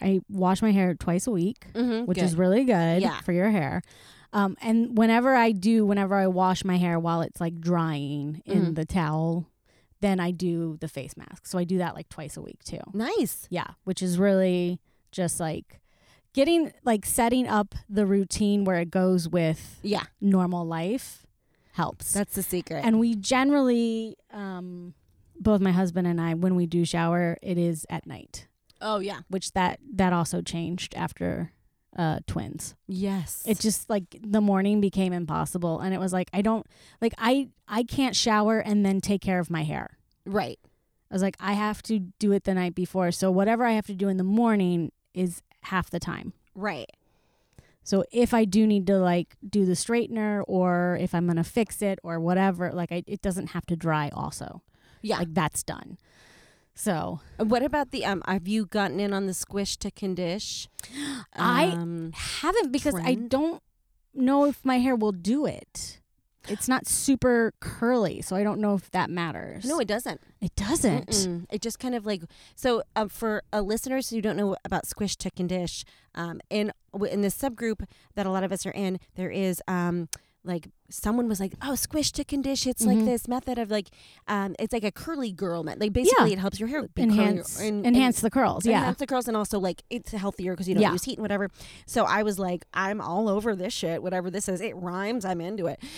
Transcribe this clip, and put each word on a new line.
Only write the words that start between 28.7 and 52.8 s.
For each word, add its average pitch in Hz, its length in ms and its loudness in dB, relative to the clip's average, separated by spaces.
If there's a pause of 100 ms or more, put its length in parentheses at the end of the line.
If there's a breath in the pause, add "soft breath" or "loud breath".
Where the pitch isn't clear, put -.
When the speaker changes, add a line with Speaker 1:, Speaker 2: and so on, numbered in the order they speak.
Speaker 2:
Oh, 214 180 -2
yeah. 190 200 -6 (100)
Speaker 1:
Which 185 240 -6
that, 185 260 2 (140)
that 185 180 4
also 175 300 0
changed 170 540 -6
after, 175 560 -4 (440)
uh, 160 300 -2
twins. - 480 -8 (140)
Speaker 2:
Yes. 190 580 -6
Speaker 1:
It 214 140 0
just, - 300 -2
like, 202 320 -4
the 214 200 2
morning 202 400 4
became 190 320 2
impossible. 165 640 -2
And 190 140 -2
it 185 60 -2
was 185 120 -2
like, 180 220 -2
I 190 80 0
don't, 220 240 0 (340 soft breath)
like, 226 200 0
I, 254 300 2 (180)
I 226 160 -2
can't 247 320 0
shower 214 440 4
and 208 240 2
then 196 160 4
take 196 220 0
care 185 180 2
of 170 120 -2
my 165 120 -2
hair. 151 360 -6 (260)
Speaker 2:
Right. 190 320 -2 (540)
Speaker 1:
I - 20 -16
was 190 80 0
like, 196 180 0
I 202 140 -2
have 214 300 -2
to 220 160 0
do 190 320 0
it 196 140 2
the 190 100 2
night 180 180 0
before. 180 380 0
So 190 180 0
whatever 202 360 4
I 233 80 4
have 214 140 0
to 208 60 -8
do 190 160 -2
in 190 80 0
the 185 60 0
morning 196 680 2 (220)
is 180 300 -2 (200)
half - 280 -4
the 175 80 -4
time. - 340 -10 (220)
Speaker 2:
Right. 185 340 -8 (920 soft breath)
Speaker 1:
So 196 280 2
if 233 220 4
I 226 120 6
do 208 200 4
need 202 220 4
to, 196 100 6
like, 175 380 2 (120)
do 202 180 2
the 185 80 4
straightener 214 720 -2
or 180 520 2
if 180 140 -2
I'm 175 140 2
gonna 165 160 2
fix - 400 -2
it 196 180 -2
or 165 180 -6
whatever, 180 520 2
like, 175 200 -4